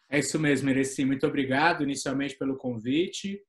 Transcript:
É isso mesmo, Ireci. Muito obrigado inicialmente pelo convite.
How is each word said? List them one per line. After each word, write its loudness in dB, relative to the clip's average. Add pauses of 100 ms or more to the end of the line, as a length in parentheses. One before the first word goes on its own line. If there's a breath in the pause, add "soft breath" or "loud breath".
É 0
isso 0
mesmo, 2
Ireci. 2
Muito 2
obrigado 2
inicialmente -2
pelo -2
convite. -4